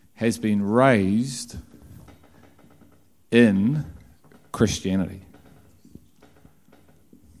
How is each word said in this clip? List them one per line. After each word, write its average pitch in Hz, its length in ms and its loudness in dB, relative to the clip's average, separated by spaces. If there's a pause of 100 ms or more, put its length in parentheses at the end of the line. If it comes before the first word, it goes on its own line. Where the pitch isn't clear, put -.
(160)
has 113 220 -2
been 104 260 -2
raised 113 920 0 (1700)
in 117 540 4 (680)
Christianity. 95 680 -2 (2250)